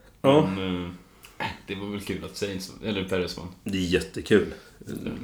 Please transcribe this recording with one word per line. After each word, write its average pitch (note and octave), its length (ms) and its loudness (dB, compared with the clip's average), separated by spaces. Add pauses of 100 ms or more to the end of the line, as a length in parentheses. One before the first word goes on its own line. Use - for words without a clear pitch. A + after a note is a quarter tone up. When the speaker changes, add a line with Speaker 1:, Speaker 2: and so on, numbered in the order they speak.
(220)
Speaker 1:
Ja. C#3 340 8
Speaker 2:
Men, F#2 280 0 (540)
eh, - 80 -4 (200)
det G2+ 80 -6
var G2+ 120 -6
väl G2+ 140 -4
kul F2 240 -4
att F2 120 -12
Sainz, G2 360 -4 (120)
eller G2 240 0
Perez F2+ 300 0
vann. F2 100 -8 (160)
Speaker 1:
Det G2 140 0
är F#2 40 2
jättekul. F2+ 720 2 (340)
Speaker 2:
Mm. - 240 -8 (120)